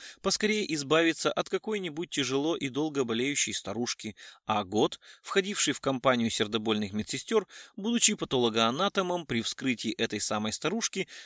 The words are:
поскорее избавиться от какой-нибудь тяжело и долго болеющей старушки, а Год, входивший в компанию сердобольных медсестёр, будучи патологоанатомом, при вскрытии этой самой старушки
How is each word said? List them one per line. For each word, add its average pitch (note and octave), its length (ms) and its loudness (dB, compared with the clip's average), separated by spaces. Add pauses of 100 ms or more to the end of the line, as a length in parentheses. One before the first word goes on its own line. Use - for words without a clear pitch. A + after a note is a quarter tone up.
(220)
поскорее G#3 520 4
избавиться D#3 580 2
от - 160 -2
какой-нибудь F3+ 640 -6
тяжело C#3 480 0
и C#3 100 -4
долго C#3 380 -2
болеющей A#2 480 -2
старушки, G#2+ 640 -4 (280)
а G#2 200 0
Год, G#2+ 340 2 (220)
входивший F#3+ 520 0
в - 60 -4
компанию B2 500 2
сердобольных G#2+ 640 0
медсестёр, C3+ 560 0 (300)
будучи A3 380 4
патологоанатомом, C#3+ 1120 0
при A#2 160 -2
вскрытии A#2 520 0
этой A2 260 -2
самой G#2+ 320 2
старушки F#3+ 560 -2 (180)